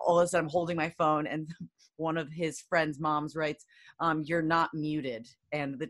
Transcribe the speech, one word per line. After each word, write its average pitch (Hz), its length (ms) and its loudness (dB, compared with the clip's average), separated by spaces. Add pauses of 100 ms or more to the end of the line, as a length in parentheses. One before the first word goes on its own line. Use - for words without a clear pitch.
all 170 140 6
of 175 60 8
a - 20 2
sudden, 165 200 2
I'm 147 40 -6
holding 170 260 0
my 160 220 0
phone, 151 300 2
and 151 200 -6
<laughs> - 480 -16
one 160 200 -2
of 156 160 -4
his 160 280 -4
friends' 156 380 2
moms 151 380 -2
writes, 156 280 -4 (360)
um, 160 240 0
"You're 165 180 0
not 165 320 2
muted, 147 540 -4 (240)
and 143 260 -4
the 147 120 -6